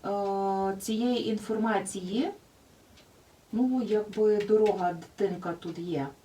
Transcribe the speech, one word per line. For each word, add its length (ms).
е, 760
цієї 480
інформації. 1000
Ну, 300
якби 540
дорога, 560
дитинка 600
тут 260
є. 300